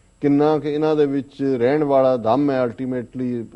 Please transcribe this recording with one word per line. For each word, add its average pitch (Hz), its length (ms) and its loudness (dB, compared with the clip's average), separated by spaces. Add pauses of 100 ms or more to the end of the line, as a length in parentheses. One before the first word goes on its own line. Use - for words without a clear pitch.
(220)
ਕਿੰਨਾ 147 360 2
ਕੁ 143 100 -6
ਇਹਨਾਂ 151 280 0
ਦੇ 151 100 2
ਵਿੱਚ 139 380 -6 (140)
ਰਹਿਣ 135 260 2
ਵਾਲਾ 131 340 2
ਦਮ 123 340 0
ਹੈ, 131 140 0
ultimately 123 800 -6 (100)